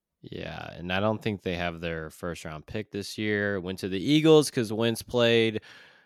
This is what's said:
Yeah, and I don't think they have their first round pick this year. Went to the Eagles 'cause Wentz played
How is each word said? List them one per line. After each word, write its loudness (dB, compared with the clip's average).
Yeah, -10
and -10
I 0
don't 0
think -4
they -4
have -4
their -6
first -10
round -12
pick -8
this -8
year. 0
Went -6
to -4
the -2
Eagles 6
'cause -2
Wentz 0
played 4